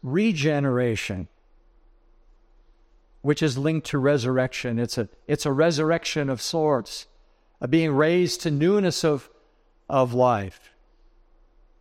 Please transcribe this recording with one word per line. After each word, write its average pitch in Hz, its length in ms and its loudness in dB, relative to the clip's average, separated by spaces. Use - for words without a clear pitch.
regeneration, 135 1300 0
which 143 200 0
is 143 140 0
linked 151 320 -2
to 147 100 -2
resurrection. 127 800 0
It's 120 200 -4
a, 110 100 -4
it's 147 200 -2
a 143 60 0
resurrection 156 760 0
of 127 140 -4
sorts, 151 640 -2
a 123 80 -6
being 160 240 2
raised 170 480 2
to 170 100 -2
newness 175 540 2
of, 147 260 0
of 131 240 2
life. 120 640 0